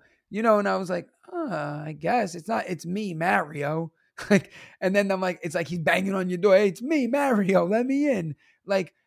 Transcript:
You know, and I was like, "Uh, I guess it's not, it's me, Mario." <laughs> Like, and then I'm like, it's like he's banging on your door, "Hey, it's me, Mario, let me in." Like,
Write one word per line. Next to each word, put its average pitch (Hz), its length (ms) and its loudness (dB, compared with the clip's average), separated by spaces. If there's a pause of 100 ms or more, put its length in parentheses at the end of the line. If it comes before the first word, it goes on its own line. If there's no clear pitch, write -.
(300)
You 202 120 -4
know, 220 180 4
and 202 80 -2
I 190 80 0
was 190 140 -6
like, 175 180 -6 (240)
"Uh, 151 540 -6
I 156 120 -10
guess 185 380 -2
it's 165 120 -12
not, 220 200 -2
it's 170 180 -8
me, 190 280 -4
Mario." 160 840 -2
<laughs> - 340 -10
Like, - 200 4 (300)
and 190 160 0
then 202 140 2
I'm 190 100 -2
like, 185 220 -4
it's 170 120 -6
like 170 140 -6
he's 175 120 -6
banging 185 340 0
on 185 160 -2
your 180 80 -2
door, 190 180 6
"Hey, 208 120 6
it's 175 120 -6
me, 277 260 0
Mario, 208 600 2
let 220 200 2
me 277 240 2
in." 170 240 -2 (300)
Like, 190 300 -2 (120)